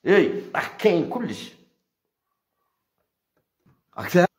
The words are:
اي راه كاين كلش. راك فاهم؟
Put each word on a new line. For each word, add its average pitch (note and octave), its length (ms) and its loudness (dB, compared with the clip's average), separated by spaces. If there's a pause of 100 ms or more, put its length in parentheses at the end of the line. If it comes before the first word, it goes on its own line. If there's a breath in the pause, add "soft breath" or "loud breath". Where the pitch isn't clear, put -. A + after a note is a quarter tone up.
اي F3 380 2 (120)
راه - 60 -2 (160)
كاين F3 320 0
كلش. A3+ 440 -8 (2500)
راك G#2 120 -10
فاهم؟ F3+ 180 4 (120)